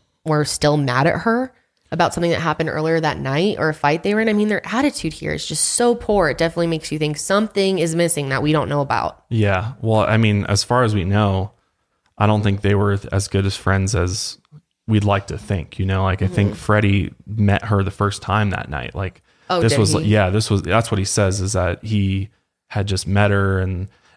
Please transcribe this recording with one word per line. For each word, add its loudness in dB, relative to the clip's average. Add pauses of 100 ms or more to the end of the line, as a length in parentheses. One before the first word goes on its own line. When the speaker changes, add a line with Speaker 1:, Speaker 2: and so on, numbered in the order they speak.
(260)
Speaker 1:
were 2
still 0
mad 2
at 0
her -2 (400)
about 0
something 0
that 0
happened -2
earlier 0
that -2
night -2
or 0
a -2
fight -2
they 0
were 0
in? 0
I 2
mean, 0
their -2
attitude -2
here -6
is -6
just -4
so 2
poor. 0
It -4
definitely 0
makes -4
you -4
think -2
something 0
is 0
missing 0
that -2
we 2
don't 2
know 0
about. -4
Speaker 2:
Yeah. 0 (100)
Well, 2
I 2
mean, 2
as 0
far 2
as 2
we 0
know, 0 (640)
I 2
don't 2
think 0
they 2
were 2
th-, -10
as 0
good 0
as -2
friends 0
as -4 (500)
we'd 2
like 0
to -8
think, -6
you -2
know? 0
Like, 0
I 2
think 2
Speaker 1:
Mm-hmm. -6
Speaker 2:
Freddie 2 (120)
met 2
her 2
the -2
first -2
time 0
that -6
night. -8
Like, -8 (260)
Speaker 1:
Oh, 0
Speaker 2:
this 4
Speaker 1:
did 4
Speaker 2:
was, 2
Speaker 1:
he? 0
Speaker 2:
yeah, 2
this 0
was, 2
that's 0
what 0
he -2
says, 0
is -4
that -2
he -2 (380)
had -4
just -4
met 2
her. 2
And -4 (300)